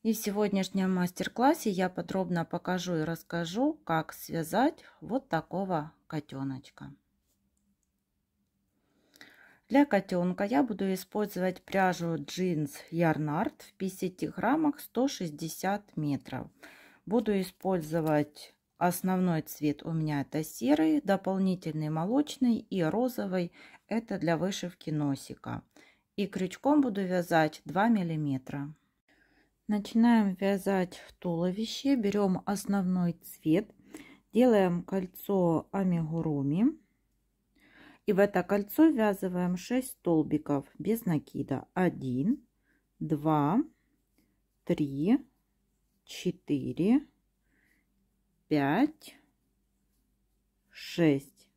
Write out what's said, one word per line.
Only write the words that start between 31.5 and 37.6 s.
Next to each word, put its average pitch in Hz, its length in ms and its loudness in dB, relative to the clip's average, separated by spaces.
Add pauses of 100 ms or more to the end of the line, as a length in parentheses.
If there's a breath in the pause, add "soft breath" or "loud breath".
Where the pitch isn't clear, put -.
берем 202 480 2
основной 185 760 0
цвет, - 480 0 (640 loud breath)
делаем 202 500 4
кольцо 185 920 0
амигуруми. 165 1080 0 (1300 loud breath)